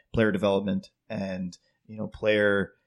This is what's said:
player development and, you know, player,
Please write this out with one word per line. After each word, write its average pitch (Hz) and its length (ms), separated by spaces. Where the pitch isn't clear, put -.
player 110 180
development 98 560
and, 185 440
you 107 120
know, 104 80
player, 104 640